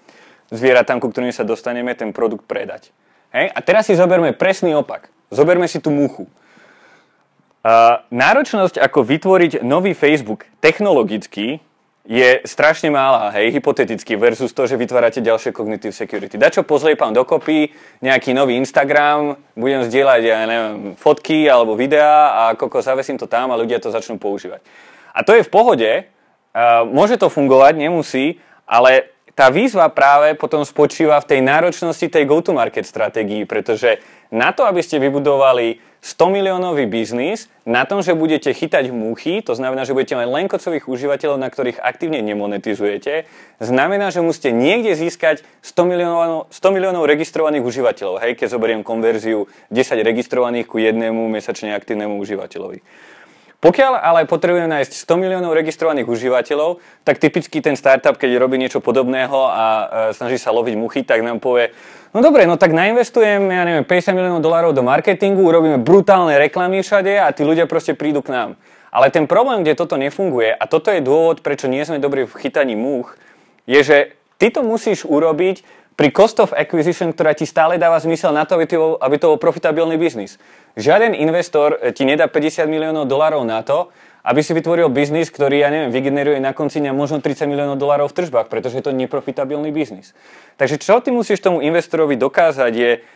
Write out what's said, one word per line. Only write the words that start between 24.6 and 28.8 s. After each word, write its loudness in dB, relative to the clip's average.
A -2
to 4
je 4
v -8
pohode, 4
a 4
môže 2
to 4
fungovať, 4
nemusí, -4
ale 4